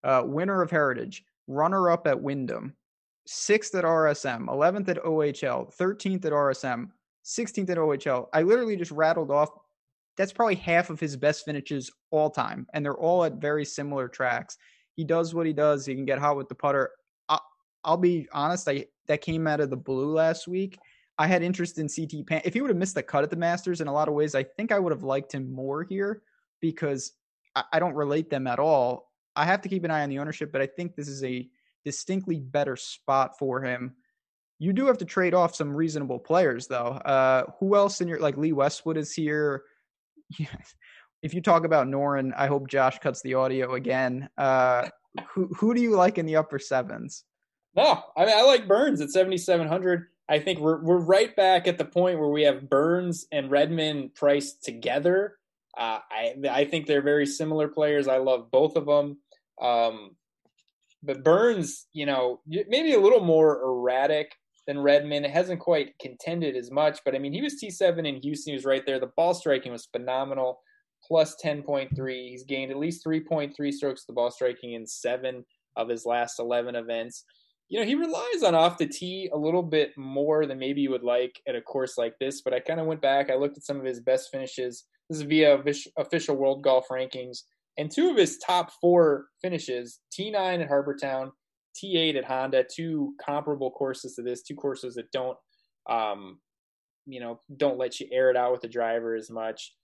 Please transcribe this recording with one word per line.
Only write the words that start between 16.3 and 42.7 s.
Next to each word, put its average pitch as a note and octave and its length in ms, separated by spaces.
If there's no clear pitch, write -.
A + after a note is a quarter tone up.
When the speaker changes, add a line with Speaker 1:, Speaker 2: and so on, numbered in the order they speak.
Speaker 1:
with C3+ 120
the C3+ 60
putter. C#3 360
I, D3+ 100
I'll D#3+ 140
be F3 360
honest, D#3+ 360
I, C#3 180
that D3+ 140
came D#3+ 240
out D3+ 140
of C#3 100
the C3 60
blue C3+ 360
last D#3+ 340
week. F#3+ 320
I D#3 80
had F3 160
interest F3 360
in D3+ 100
C D#3+ 180
T D3+ 160
Pan. D#3 220
If F#3 100
he A#3 60
would C#4 100
have F#3+ 60
missed F#3+ 180
the C#3+ 80
cut C#3+ 220
at D3+ 60
the E3+ 60
Masters, F3 440
in D3 80
a C#3 40
lot D3+ 160
of D3+ 60
ways, D3 220
I C3 80
think A3 260
I G3+ 80
would F3 140
have C3+ 100
liked C3+ 300
him C3 180
more C#3 320
here G3 400
because D3+ 540
I, C3 160
I D#3+ 80
don't E3+ 140
relate D3 360
them C3 160
at B2 140
all. C3+ 500
I D3+ 60
have F#3+ 160
to F#3+ 80
keep F3+ 160
an E3 60
eye D3+ 120
on C#3+ 60
the C3+ 100
ownership, D3+ 320
but C#3 120
I C3+ 40
think F3 300
this D3 120
is C#3 140
a B2+ 240
distinctly F#3 560
better C3+ 340
spot - 640
for C3 220
him. B2+ 340
You F3 140
do B3+ 140
have C4 100
to F#3+ 80
trade F3+ 300
off F3 200
some D3 220
reasonable D3 420
players, D3 480
though. A#2+ 200
Uh, C3 400
who G3 160
else G3+ 240
in F3 80
your, E3 100
like, C#3+ 200
Lee D#3 160
Westwood D3 420
is D3 160
here. D3+ 520
<laughs> D3 60
If D#3 120
you F3 80
talk E3+ 220
about C#3 220
Noren, C#3 500
I C#3 100
hope C#3 220
Josh C3 300